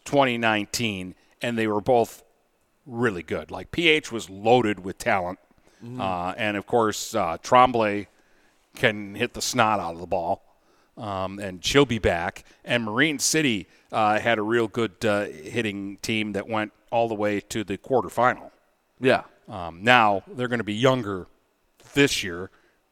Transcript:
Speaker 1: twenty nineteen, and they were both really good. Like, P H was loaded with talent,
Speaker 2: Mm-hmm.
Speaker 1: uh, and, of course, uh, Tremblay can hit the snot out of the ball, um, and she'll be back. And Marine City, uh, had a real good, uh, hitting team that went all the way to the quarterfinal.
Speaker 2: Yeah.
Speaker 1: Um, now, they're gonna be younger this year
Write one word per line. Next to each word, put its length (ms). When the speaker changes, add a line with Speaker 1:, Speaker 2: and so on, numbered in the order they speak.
Speaker 1:
twenty 320
nineteen, 800
and 160
they 120
were 120
both 440
really 380
good. 300
Like, 180
P 180
H 220
was 180
loaded 560
with 140
talent, 400
Speaker 2:
Mm-hmm. 180
Speaker 1:
uh, 320
and, 240
of 100
course, 480
uh, 280
Tremblay 640
can 380
hit 180
the 100
snot 380
out 140
of 60
the 60
ball, 360
um, 400
and 260
she'll 220
be 120
back. 460
And 200
Marine 340
City, 480
uh, 300
had 180
a 40
real 260
good, 360
uh, 200
hitting 720
team 380
that 140
went 240
all 160
the 60
way 260
to 240
the 120
quarterfinal. 720
Speaker 2:
Yeah. 220
Speaker 1:
Um, 340
now, 460
they're 180
gonna 160
be 120
younger 520
this 280
year 280